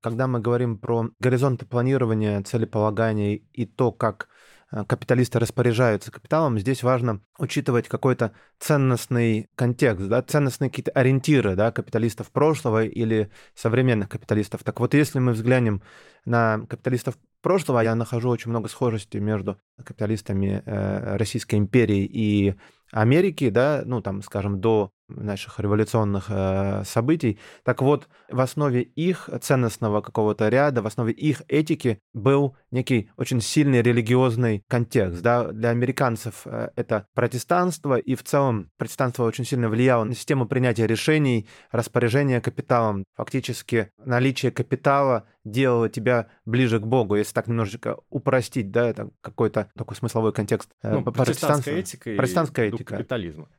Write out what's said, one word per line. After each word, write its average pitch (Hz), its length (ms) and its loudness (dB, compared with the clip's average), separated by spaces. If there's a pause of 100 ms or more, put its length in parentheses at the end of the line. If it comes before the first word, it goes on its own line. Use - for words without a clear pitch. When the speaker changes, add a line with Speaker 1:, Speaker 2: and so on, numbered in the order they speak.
Speaker 1:
Когда 117 240 -2
мы 123 120 -2
говорим 120 380 0
про 117 320 -2 (100)
горизонты 127 460 0
планирования, 113 800 0
целеполагания 107 960 0 (140)
и 117 120 -4
то, 120 260 0
как, - 380 -4 (420)
э, 104 140 -6
капиталисты 123 540 0
распоряжаются 117 720 0
капиталом, 151 480 -2
здесь 123 240 -2
важно 120 380 0 (180)
учитывать 127 480 -2
какой-то 123 460 0 (260)
ценностный 120 960 0
контекст, 120 520 0
да, 117 140 2
ценностные 139 480 -2
какие-то - 220 -6
ориентиры, 131 640 2
да, 110 160 2
капиталистов 110 600 -4
прошлого 123 540 2
или 110 460 -2 (240)
современных 117 540 2
капиталистов. - 540 -4
Так - 160 -6
вот, 120 140 0
если 147 240 2
мы 127 160 2
взглянем 113 480 2 (420)
на 113 360 2 (100)
капиталистов 127 480 -4 (240)
прошлого, 156 380 2
я 113 160 2
нахожу 117 340 -2
очень 117 220 -2
много 110 180 -4
схожести 113 480 -4
между 101 400 -2 (260)
капиталистами, 101 800 -2
э, 101 520 -4
Российской 107 380 -2
империи 104 500 2
и 104 500 0 (380)
Америки, 139 560 2
да, 131 360 2
ну, 120 160 -4
там, 98 200 -6
скажем, 98 400 -4
до 107 300 2 (180)
наших - 500 -8
революционных, 104 720 0
э, 98 560 -2
событий. 120 520 0 (260)
Так 123 180 -2
вот, 139 260 2 (220)
в 127 100 -2
основе 131 420 0
их 165 480 -4 (120)
ценностного 113 580 0
какого-то 107 480 0
ряда, 127 340 2
в 104 60 -6
основе 117 240 -2
их 143 380 -2
этики 143 500 0 (140)
был 135 420 2 (160)
некий 123 460 0
очень 123 240 -2
сильный 139 400 4
религиозный 120 880 2
контекст, 101 520 0
да. 117 300 2
Для 110 180 -2
американцев, 120 760 -2
э, 113 320 -8
это 107 360 -4
протестанство, 143 840 0
и 127 180 -2
в - 80 -8
целом 127 540 0
протестанство 123 480 -2
очень 117 200 -2
сильно 120 220 0
влияло 117 380 4
на 117 100 -4
систему 135 300 -2
принятия 117 420 2
решений, 127 600 2 (240)
распоряжения 123 680 2
капиталом. 113 640 -2 (140)
Фактически 117 800 -4
наличие 127 540 0
капитала 131 760 0 (260)
делало 120 380 2
тебя 117 380 0 (180)
ближе 113 340 2
к 101 60 -4
Богу, 110 300 2
если 104 180 0
так 117 140 -2
немножечко 113 500 -4 (120)
упростить, 127 640 -2
да, 120 160 2
это 110 220 -6 (120)
какой-то 110 540 -2
такой 110 200 -10
смысловой 110 380 -2
контекст, - 360 -4 (140)
э, 110 80 -4
Speaker 2:
Ну, 123 120 0
Speaker 1:
по-, 117 80 -4
Speaker 2:
протестантская 143 360 0
Speaker 1:
протестантства. 143 240 0
Speaker 2:
этика 165 400 -6
и 104 60 -2
Speaker 1:
Протестантская 131 540 0
Speaker 2:
дух 117 100 -8
Speaker 1:
этика. 104 160 -10
Speaker 2:
капитализма. 85 600 -8